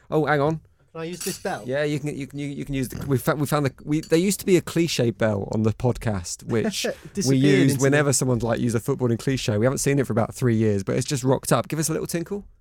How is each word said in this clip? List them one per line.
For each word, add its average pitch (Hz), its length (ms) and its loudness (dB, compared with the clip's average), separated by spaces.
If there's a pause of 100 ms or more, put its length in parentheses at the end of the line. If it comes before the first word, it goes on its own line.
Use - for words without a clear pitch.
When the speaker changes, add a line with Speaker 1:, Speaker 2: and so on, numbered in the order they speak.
(120)
Speaker 1:
Oh, 151 160 2
hang 147 140 2
on. 160 180 0 (320)
Speaker 2:
Can 165 100 -12
I - 40 -8
use 175 180 -10
this 190 160 -6
bell? 151 260 -6
Speaker 1:
Yeah, 135 200 -2
you 147 140 -2
can. 147 160 -6
You 139 120 -8
can. 143 100 -12
You, 143 100 -6
you 147 180 -10
can 143 100 -6
use 131 140 -2
the. - 180 -10
We 139 100 2
found. 151 240 0
We 135 60 -2
found 147 180 0
the. 131 80 -2 (100)
We, 151 180 0
there 160 180 2
used 190 220 2
to - 40 -12
be 180 120 6
a 165 40 2
cliche 156 480 0
bell 104 440 -2
on 110 100 2
the 110 100 2
podcast, 110 720 -4
Speaker 2:
<laughs> 131 40 -16
Speaker 1:
which 202 380 0
we 208 60 -2 (240)
Speaker 2:
Disappeared 135 280 2
Speaker 1:
used 139 320 6
Speaker 2:
into 131 80 0
Speaker 1:
whenever 143 260 4
Speaker 2:
the 139 40 4
Speaker 1:
someone's, 123 300 0
like, 117 160 0
used 120 160 0
a 113 40 0
footballing 127 380 0
cliche. 123 400 -2
We 110 80 2
haven't 131 140 2
seen 143 180 2
it 135 80 2
for 110 80 -4
about 107 220 0
three 120 200 2
years, 107 280 2
but 123 120 -4
it's 131 120 -2
just 131 160 -4
rocked 131 280 2
up. 123 160 2
Give 151 120 -6
us 160 100 -2
a - 20 -4
little - 160 -4
tinkle. 185 380 -6 (160)